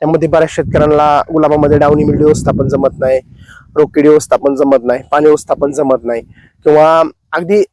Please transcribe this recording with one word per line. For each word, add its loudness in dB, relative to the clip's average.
त्यामध्ये -2
बऱ्याच 0
शेतकऱ्यांना 0
गुलाबामध्ये 2
डावणी 0
मिल्ड्यू 0
व्यवस्थापन -2
जमत -4
नाही, -2
रोगकीड 0
व्यवस्थापन 2
जमत 0
नाही, -4
पाणी 0
व्यवस्थापन 0
जमत -2
नाही, -6
किंवा 4
अगदी -2